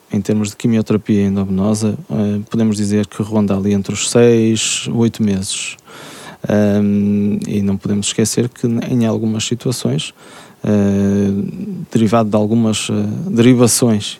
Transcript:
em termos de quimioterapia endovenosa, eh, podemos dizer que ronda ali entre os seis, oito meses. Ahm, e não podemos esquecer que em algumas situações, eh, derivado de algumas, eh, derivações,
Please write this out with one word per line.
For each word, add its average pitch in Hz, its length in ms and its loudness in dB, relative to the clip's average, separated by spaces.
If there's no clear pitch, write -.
em 104 100 0
termos 107 280 0
de - 60 -18
quimioterapia 110 680 0
endovenosa, 101 760 0
eh, 104 300 -2
podemos 110 280 0
dizer 104 280 0
que - 160 -6
ronda 104 340 0
ali 101 180 0
entre 98 180 -2
os - 180 -4
seis, 117 840 2
oito 117 300 0
meses. 98 540 -4
Ahm, 104 960 2
e 101 160 -2
não 98 140 0
podemos 101 320 -4
esquecer 117 400 0
que - 180 -6
em 117 400 0
algumas 110 380 -2
situações, 123 680 -4
eh, 101 640 2
derivado 110 380 2
de 107 60 0
algumas, 107 540 0
eh, 107 400 -4
derivações, 117 880 4